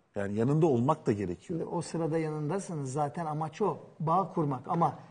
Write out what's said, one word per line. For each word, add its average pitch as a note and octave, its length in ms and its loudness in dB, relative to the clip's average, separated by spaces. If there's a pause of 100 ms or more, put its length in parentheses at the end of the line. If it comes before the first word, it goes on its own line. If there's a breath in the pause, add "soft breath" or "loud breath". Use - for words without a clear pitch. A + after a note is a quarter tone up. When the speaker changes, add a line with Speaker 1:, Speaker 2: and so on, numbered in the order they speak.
(140)
Speaker 1:
Yani G2+ 200 -2
yanında C#3+ 320 4
olmak C#3 400 4
da C3 60 4
gerekiyor. G2+ 480 -4
Speaker 2:
Şimdi E3 40 -4
o E3+ 180 -4
sırada E3 360 -2
yanındasınız. D3+ 720 -4
Zaten D3+ 340 -2
amaç D3+ 360 -4
o. F3 160 2 (220)
Bağ F3 320 2
kurmak. C#3+ 360 0
Ama E3+ 300 2 (120 loud breath)